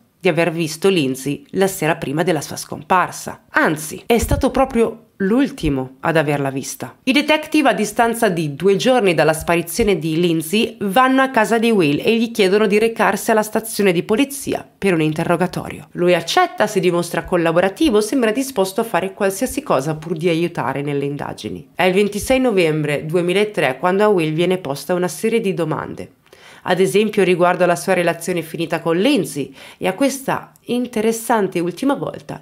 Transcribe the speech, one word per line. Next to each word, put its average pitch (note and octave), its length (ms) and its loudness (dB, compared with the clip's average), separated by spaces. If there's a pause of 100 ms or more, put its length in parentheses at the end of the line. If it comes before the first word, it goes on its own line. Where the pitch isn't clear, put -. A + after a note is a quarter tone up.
(240)
di F#3 60 4
aver E3+ 200 2
visto E3 380 -2
Lindsay C#3+ 640 -2
la F#3+ 160 2
sera E3 300 -2
prima D#3 260 -2
della E3 180 0
sua - 160 -10
scomparsa. - 920 -4
Anzi, E3 560 -2
è A#3+ 100 4
stato C#4 340 0
proprio C4 680 0
l'ultimo F3 840 -2
ad D#3+ 160 0
averla C#3+ 320 0
vista. C3 540 -8
I C4 100 0
detective, D4+ 560 2
a A3 60 4
distanza A3+ 560 0
di D#3 240 -2
due F#3+ 220 2
giorni G3+ 360 2
dalla D#3 220 2
sparizione F3 640 0
di D#3 200 -2
Lindsay, E3+ 640 0
vanno C4 400 2
a C4 80 2
casa A3+ 300 2
di A#3 120 2
Will D3+ 320 2
e A3+ 140 2
gli A3+ 140 0
chiedono G#3+ 360 2
di G#3 120 2
recarsi A3 540 0
alla G#3+ 100 4
stazione G#3+ 500 0
di F3 100 0
polizia - 640 -2 (120)
per F#3+ 160 0
un D#3+ 80 2
interrogatorio. D#3+ 880 -2
Lui F3 220 2
accetta, F4 520 0
si F#3+ 140 -2
dimostra E3+ 440 0
collaborativo, F#3+ 760 2
sembra A3 320 0
disposto G#3+ 480 -2
a A3+ 40 -2
fare F#3+ 280 -2
qualsiasi G#3 500 -2
cosa D3+ 320 0
pur E3 220 -8
di E3+ 140 0
aiutare D#3+ 500 -2
nelle C#3+ 240 -4
indagini. G#2+ 680 -8
È - 80 -2
il F#3 100 4
ventisei G#3 480 0
novembre D#3 640 0
duemilatré F3 720 0
quando F#3+ 260 2
a G#3+ 40 6
Will E3 240 2
viene F3 240 0
posta C#3+ 380 -2
una F3+ 120 0
serie A3+ 360 -2
di F#3 100 0
domande. D#3 600 -6 (540)
Ad F3 140 2
esempio G3 440 2
riguardo F3 400 4
alla E3+ 120 4
sua F3+ 160 -2
relazione E3+ 480 0
finita D#3+ 400 -4
con E3 160 0
Lindsay F3+ 580 0 (220)
e - 100 -6
a F#3 60 2
questa B3+ 580 -2 (180)
interessante A3+ 920 -2
ultima F3+ 340 -2
volta - 480 -8